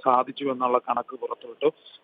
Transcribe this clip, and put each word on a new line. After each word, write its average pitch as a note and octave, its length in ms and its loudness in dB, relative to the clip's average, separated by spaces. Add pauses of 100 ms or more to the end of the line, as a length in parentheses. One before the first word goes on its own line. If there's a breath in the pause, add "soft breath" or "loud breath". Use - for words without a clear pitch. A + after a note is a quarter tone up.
സാധിച്ചു B2+ 400 2
എന്നുള്ള B2+ 340 0
കണക്ക് A#2+ 380 -2
പുറത്തുവിട്ടു. A#2+ 580 -4 (300 loud breath)